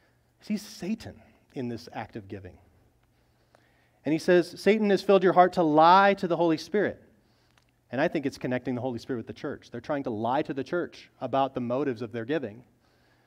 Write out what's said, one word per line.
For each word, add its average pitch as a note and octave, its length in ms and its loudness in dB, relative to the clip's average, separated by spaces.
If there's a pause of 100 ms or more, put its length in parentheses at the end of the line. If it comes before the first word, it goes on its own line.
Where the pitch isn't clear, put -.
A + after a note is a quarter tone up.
(400)
He G#3+ 160 -6
sees - 60 -8
Satan - 600 -10 (320)
in B2 140 -6
this A#2 240 -10
act A#2 240 -12
of G2 100 -14
giving. F#2+ 320 -16 (1500)
And C#3+ 80 -2
he E3 60 0
says, F3 420 2
"Satan G#3 300 2
has F#3+ 120 2
filled G3 200 4
your F3+ 120 4
heart F3+ 200 6
to F3+ 80 2
lie F3 520 6
to G3 120 -4
the E3 100 0
Holy E3 200 2
Spirit." E3+ 460 -4 (880)
And B2 80 -2
I E3+ 80 2
think D3 180 -4
it's C3 120 -8
connecting B2+ 360 -4
the B2 60 -6
Holy B2 180 -6
Spirit B2+ 200 -8
with A2 100 -10
the - 40 -12
church. - 380 -12
They're B2 100 -14
trying C#3+ 220 -6
to C3 80 -8
lie A#2 320 -2
to D#3 100 -8
the C3+ 120 -8
church - 460 -6 (100)
about C3 340 -2
the C3 60 -6
motives B2 420 -4
of G#2+ 80 -10
their A2+ 140 -8
giving. B2 400 -8 (640)